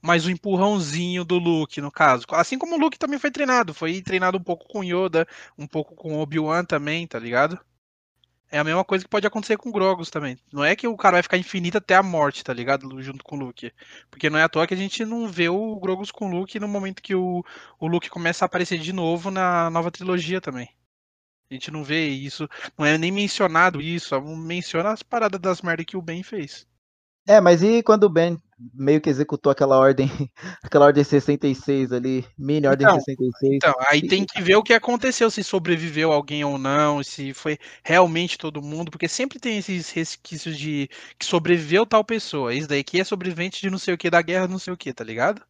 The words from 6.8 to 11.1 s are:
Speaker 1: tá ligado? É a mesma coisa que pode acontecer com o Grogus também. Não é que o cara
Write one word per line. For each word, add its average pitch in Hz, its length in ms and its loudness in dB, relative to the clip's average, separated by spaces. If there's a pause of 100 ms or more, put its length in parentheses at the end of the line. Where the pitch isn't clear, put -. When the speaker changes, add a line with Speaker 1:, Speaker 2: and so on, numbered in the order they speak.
Speaker 1:
tá 120 140 -10
ligado? 127 400 0 (960)
É 147 60 -2
a 151 60 0
mesma 170 180 0
coisa 190 220 -2
que - 40 -20
pode 208 160 -2
acontecer 214 300 -2
com 233 140 -12
o - 20 -12
Grogus 185 380 0
também. 139 280 -8 (140)
Não 143 140 -2
é 175 100 4
que - 100 -10
o 226 120 -4
cara 180 180 4